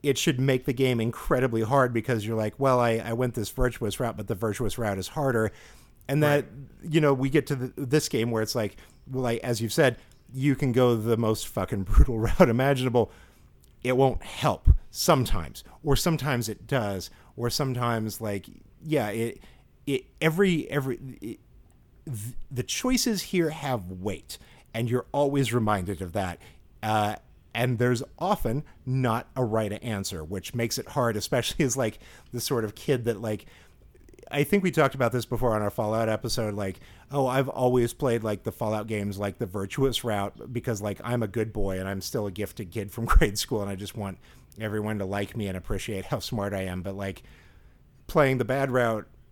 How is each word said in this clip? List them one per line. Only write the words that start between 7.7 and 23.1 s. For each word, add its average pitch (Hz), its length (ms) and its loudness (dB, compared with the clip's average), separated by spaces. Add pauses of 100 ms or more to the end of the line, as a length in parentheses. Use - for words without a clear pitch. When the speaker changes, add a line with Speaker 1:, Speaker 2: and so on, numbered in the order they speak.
Speaker 1:
this 139 340 0
game 120 200 0
where 113 120 0
it's 107 120 -4
like, 107 220 -2 (340)
well, 127 120 -4
like, 117 200 0
as 117 200 -2
you've 110 100 -2
said, 131 240 4 (380)
you 135 200 2
can 131 180 0
go 123 240 6
the 110 200 2
most 110 320 0
fucking 98 340 -4
<laughs> - 20 -4
brutal - 340 6
route 113 300 6
imaginable. 127 600 2 (720)
It 127 140 2
won't 135 260 4
help - 460 2 (220)
sometimes, 110 760 2 (180)
or 139 140 4
sometimes 135 520 0
it 107 180 -10
does, 104 440 -2 (260)
or 120 140 -2
sometimes, 120 680 -2
like, 104 260 -4 (360)
yeah, 147 260 0
it, 113 320 -4 (460)
it, 139 180 -2 (160)
every, 165 500 2
every, 135 260 -4 (260)
it, 113 160 -10 (680)
th-, 113 280 -8 (160)
the 127 120 -6
choices 247 600 -2